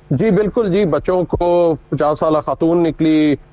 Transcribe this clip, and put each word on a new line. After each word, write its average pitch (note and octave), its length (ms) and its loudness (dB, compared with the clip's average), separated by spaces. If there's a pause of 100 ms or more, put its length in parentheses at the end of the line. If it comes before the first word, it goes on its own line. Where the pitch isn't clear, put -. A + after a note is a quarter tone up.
(120)
जी F3 180 0
बिल्कुल, G#3 400 0
जी, G3+ 140 0
बच्चों F3 400 -2
को F3 500 0
पचास D3 460 -2
साल D#3 200 0
खातून E3 380 0
निकली, D#3 600 0 (140)